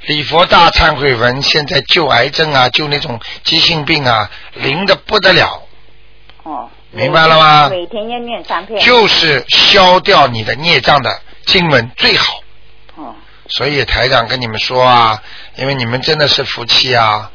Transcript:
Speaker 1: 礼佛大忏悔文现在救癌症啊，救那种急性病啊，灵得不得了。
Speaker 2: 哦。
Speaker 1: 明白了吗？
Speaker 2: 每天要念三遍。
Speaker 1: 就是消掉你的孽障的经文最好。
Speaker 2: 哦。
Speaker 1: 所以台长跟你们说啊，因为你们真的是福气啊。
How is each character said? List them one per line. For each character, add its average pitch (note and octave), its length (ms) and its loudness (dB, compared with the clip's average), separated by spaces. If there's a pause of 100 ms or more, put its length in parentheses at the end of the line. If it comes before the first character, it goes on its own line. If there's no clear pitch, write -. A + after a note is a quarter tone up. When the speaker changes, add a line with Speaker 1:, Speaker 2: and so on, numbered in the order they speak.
Speaker 1:
礼 D3+ 220 -4
佛 D3+ 200 2
大 F3+ 260 4
忏 D#3+ 260 2
悔 C3+ 180 0
文 B2 260 0
现 C#3+ 260 -2
在 C#3 160 -2
救 E3+ 260 0
癌 B2+ 200 2
症 D3+ 240 -2
啊， B2+ 160 2
救 D3+ 200 -4
那 C#3+ 100 -2
种 B2+ 200 -8 (260)
急 - 140 0
性 E3 260 0
病 D3+ 200 -2
啊， A2 240 0 (260)
灵 C#3 300 -4
得 F#3+ 100 2
不 - 260 -4
得 F#3 120 4
了。 G#2+ 300 0 (800)
Speaker 2:
哦。 B2+ 260 -12 (220)
Speaker 1:
明 B2 220 -4
白 D#3+ 140 4
了 D#3+ 120 4
吗？ D3+ 320 6
Speaker 2:
每 F3 160 -6
天 G#3+ 240 -8
要 A#3+ 80 -8
念 A#3+ 260 -10
三 F#3 220 -8
遍。 G#3+ 140 -6
Speaker 1:
就 A#3 260 4
是 D#3 420 0
消 F#3 520 4
掉 E3 260 4
你 A#2 160 -4
的 A2+ 140 -4
孽 D#3 240 0
障 D3 200 2
的 A2+ 200 -6 (260)
经 F3 220 0
文 B2 280 0
最 A#3 200 0
好。 - 260 -4 (540)
Speaker 2:
哦。 B2+ 180 -16 (320)
Speaker 1:
所 B2 220 -4
以 C#3+ 160 -2
台 A#2+ 240 -2
长 A#2+ 180 2
跟 B2+ 140 -6
你 A#2+ 80 -6
们 A2 100 -8
说 B2+ 260 0
啊， A#2 380 4 (320)
因 C3 120 -6
为 C#3 80 -2
你 B2 120 -4
们 B2 160 -4
真 D#3 160 -2
的 D3 100 0
是 C#3 160 0
福 - 220 -10
气 B2+ 280 0
啊。 G#2+ 400 0